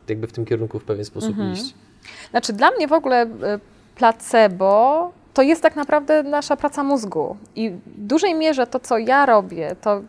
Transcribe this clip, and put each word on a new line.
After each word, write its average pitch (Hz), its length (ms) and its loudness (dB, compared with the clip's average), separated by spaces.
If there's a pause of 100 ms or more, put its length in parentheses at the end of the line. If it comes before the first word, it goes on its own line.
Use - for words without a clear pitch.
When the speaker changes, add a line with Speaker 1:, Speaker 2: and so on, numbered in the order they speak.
Speaker 1:
jakby 110 180 -6
w - 60 -16
tym 113 120 -8
kierunku 110 340 -4
w - 60 -12
pewien 104 200 -6
sposób 214 260 -8
Speaker 2:
Mhm. 202 220 -4
Speaker 1:
iść. 214 220 -10 (560)
Speaker 2:
Znaczy 233 220 -2
dla 254 180 2
mnie 392 180 0
w 285 40 -4
ogóle, 262 300 2
e, 233 60 -2 (680)
placebo 226 1160 2 (220)
to 269 80 6
jest 311 200 2
tak 320 140 2
naprawdę 302 460 0
nasza 294 340 -2
praca 294 260 -4
mózgu 208 540 -2 (200)
i 220 140 -4
w 175 160 -12
dużej 311 480 -2
mierze 311 320 0
to, 254 140 -4
co 233 180 -2
ja 262 280 2
robię, 180 540 0
to 208 280 0